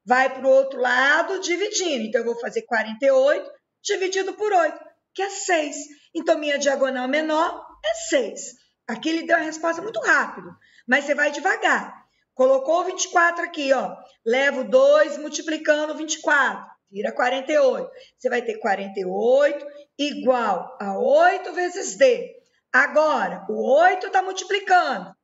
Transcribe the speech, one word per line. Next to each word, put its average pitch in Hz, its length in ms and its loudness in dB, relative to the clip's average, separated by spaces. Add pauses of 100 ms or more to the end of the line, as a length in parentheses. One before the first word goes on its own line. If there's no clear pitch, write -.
vai 262 300 2
pro 269 160 -2
outro 269 300 2
lado 285 640 0
dividindo. 349 640 -4
Então, 233 160 -2
eu 220 40 -6
vou 233 140 -6
fazer 220 240 -6
quarenta 220 420 -4
e 269 60 4
oito 269 400 2 (320)
dividido 381 500 -2
por 415 180 -4
oito, 330 280 2 (340)
que 370 80 -6
é 392 80 -2
seis. 311 460 -2 (380)
Então, 330 240 0
minha 294 200 -2
diagonal 262 500 -2
menor 311 580 -2 (180)
é 622 100 -2 (160)
seis. - 520 -4 (260)
Aqui 233 220 -6
ele 330 140 -2
deu 330 140 2
a 320 40 0
resposta 320 400 -4
muito 466 200 -6
rápido, 254 480 0 (380)
mas 277 180 2
você 294 100 0
vai 294 160 0
devagar. 311 600 0 (400)
Colocou 269 480 4
o - 40 0
vinte 370 200 -4
e - 60 -8
quatro 339 340 2
aqui, 294 260 0
ó. 226 240 -2 (300)
Leva 254 360 2
o 214 80 -8
dois 294 480 6
multiplicando 302 760 -2
o - 40 -12
vinte 311 180 -6
e - 60 -10
quatro, 269 440 0 (240)
vira 208 220 -6
quarenta 262 400 -2
e 302 60 4
oito. 240 340 2 (260)
Você - 100 -2
vai 240 140 -2
ter 226 160 -4
quarenta 196 420 -4
e 185 60 -2
oito 254 600 2 (340)
igual 226 840 -2
a 196 160 -6
oito 349 560 2
vezes 349 420 -6
D. 247 400 2 (380)
Agora, 254 720 2
o 220 280 -2
oito 370 340 4
tá 381 140 0
multiplicando 359 1000 0